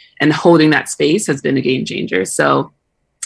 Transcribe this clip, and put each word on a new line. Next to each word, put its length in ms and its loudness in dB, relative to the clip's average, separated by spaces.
And 120 2
holding 380 4
that 180 0
space 380 -2
has 160 -4
been 140 -2
a 40 0
game 240 -2
changer. 400 -4
So, 460 -2